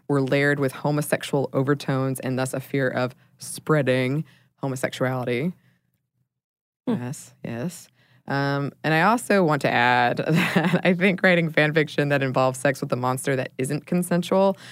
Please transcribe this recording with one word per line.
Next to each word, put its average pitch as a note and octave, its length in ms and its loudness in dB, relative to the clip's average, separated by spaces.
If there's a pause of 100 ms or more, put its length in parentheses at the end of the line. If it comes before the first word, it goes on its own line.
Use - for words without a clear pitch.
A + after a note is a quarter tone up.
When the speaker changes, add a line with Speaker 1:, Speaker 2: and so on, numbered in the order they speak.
Speaker 1:
were C#3 140 2
layered C#3+ 380 2
with C3+ 120 0
homosexual D3 840 -2
overtones C3+ 680 0
and B2+ 180 -2
thus B2+ 160 -2
a C3 40 -4
fear C3+ 300 -2
of B2 240 -4 (240)
spreading C3 880 0 (360)
homosexuality. B2+ 920 -2 (1400)
Speaker 2:
Hmm. B3 60 0 (100)
Speaker 1:
Yes, - 300 -10 (100)
yes. A#2+ 440 -8 (400)
Um, C#3 440 -2 (120)
and D3+ 100 0
I D#3+ 100 4
also G#3 400 2
want D3+ 180 2
to C3 100 0
add B2 460 2
<laughs> - 100 -4
that E3+ 560 2
I F3+ 100 4
think F3+ 300 0
writing E3+ 280 4
fan D3+ 220 2
fiction D3+ 360 0
that C#3 140 2
involves C3 360 0
sex C#3 220 -2
with C#3 100 -6
a C#3 40 0
monster C3 400 -2
that - 220 -4
isn't C#3+ 280 -4
consensual F3+ 720 2 (140)